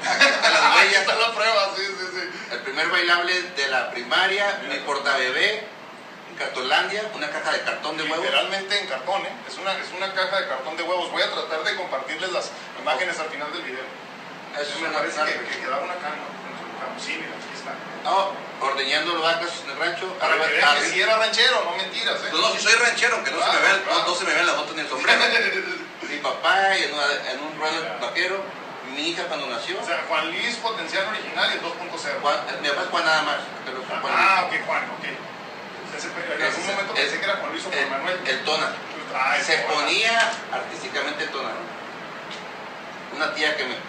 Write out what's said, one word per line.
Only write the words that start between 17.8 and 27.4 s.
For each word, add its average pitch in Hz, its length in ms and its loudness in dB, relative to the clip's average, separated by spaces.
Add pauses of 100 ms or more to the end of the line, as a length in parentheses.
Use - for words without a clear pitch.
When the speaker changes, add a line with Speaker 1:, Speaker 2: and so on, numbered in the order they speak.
Speaker 1:
Oh, 196 240 4 (280)
ordeñando 151 600 2
vacas 170 300 2 (140)
en 139 60 -8
el 139 80 -6
rancho. 170 280 -2 (120)
Speaker 2:
Para - 140 2
Speaker 1:
Arriba, 160 140 4
Speaker 2:
que - 80 2
vean - 180 8
que - 60 6
Speaker 1:
arriba. - 160 2
Speaker 2:
sí 185 80 4
era 220 160 6
ranchero, 226 460 6
no 170 120 -2
mentiras, - 460 -2
¿eh? - 100 -2
Speaker 1:
No, - 60 0
no, 220 140 4
sí - 80 -2
soy - 140 6
ranchero, 240 420 4
aunque 269 160 -2
no - 80 -2
se - 60 4
me - 60 4
Speaker 2:
Claro, - 140 6
Speaker 1:
vean, - 180 6
Speaker 2:
claro. 160 160 4
Speaker 1:
no, - 80 2
no 175 60 2
se 190 100 -2
me 170 80 2
vean 170 140 4
las 165 100 4
botas - 200 -4
ni 156 60 -4
el - 60 -4
sombrero. - 320 4
Speaker 2:
<laughs> 196 640 2 (220)
Speaker 1:
Mi 143 100 -4
papá 185 580 4
en 151 180 0
una, 147 120 0 (240)
en 135 120 -4